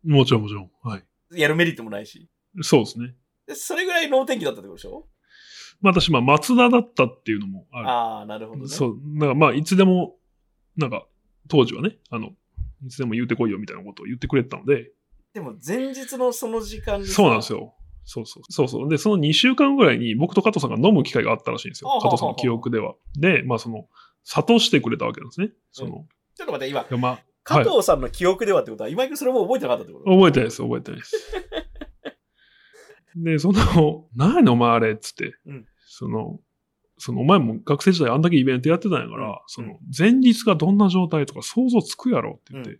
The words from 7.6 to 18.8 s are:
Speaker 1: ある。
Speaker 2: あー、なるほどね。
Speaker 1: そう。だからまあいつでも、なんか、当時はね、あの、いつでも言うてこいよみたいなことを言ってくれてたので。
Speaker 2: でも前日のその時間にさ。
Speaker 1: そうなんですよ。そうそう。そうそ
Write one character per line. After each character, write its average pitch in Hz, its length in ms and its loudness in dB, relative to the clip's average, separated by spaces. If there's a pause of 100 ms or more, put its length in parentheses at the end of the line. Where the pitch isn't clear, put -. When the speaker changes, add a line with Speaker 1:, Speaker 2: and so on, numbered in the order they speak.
Speaker 1:
あ 120 100 -12
る。 120 60 -6
Speaker 2:
あ 117 360 -4
ー、 - 20 -18
な 107 120 -12
る 110 80 -14
ほ 113 80 -18
ど 131 80 -12
ね。 135 60 -14
Speaker 1:
そ 143 200 -4
う。 104 100 -8 (160)
だ 151 60 -4
か 147 60 0
ら 131 80 0
ま 151 140 4
あ 117 60 0
い 147 100 -2
つ 190 120 0
で 190 80 6
も、 180 320 2 (600)
な 151 100 -2
ん 120 40 -6
か、 - 160 -10 (420)
当 139 180 4
時 - 80 -8
は 120 80 -10
ね、 208 160 -4 (120)
あ 117 80 -8
の、 104 120 -10 (560)
い - 20 -14
つ - 80 -18
で 139 80 -6
も 117 80 -4
言 120 120 -2
う - 20 -6
て 120 80 -2
こ 113 140 0
い - 20 -2
よ 95 80 -6
み 104 80 -12
た - 80 -16
い - 20 -16
な 95 60 -18
こ 101 100 -18
と - 120 -20
を - 20 -14
言 117 80 -8
っ 123 40 -14
て 135 100 -8
く 143 80 0
れ 120 80 2
て 127 60 -12
た - 60 -12
の - 80 -16
で。 120 280 -2 (420)
Speaker 2:
で 208 60 -12
も 135 160 -12 (100)
前 262 260 -6
日 262 240 -14
の 247 160 -2
そ 233 160 -8
の 226 120 -4
時 220 200 -14
間 202 200 -6
に 196 60 -10
さ。 - 80 -4
Speaker 1:
そ 202 120 6
う - 20 6
な 113 80 4
ん - 40 0
で - 20 -10
す - 100 -8
よ。 107 220 -10 (300)
そ - 180 -12
う - 40 -12
そ - 140 -20
う。 - 100 -20
そ 151 140 0
う 127 40 -2
そ 123 180 -6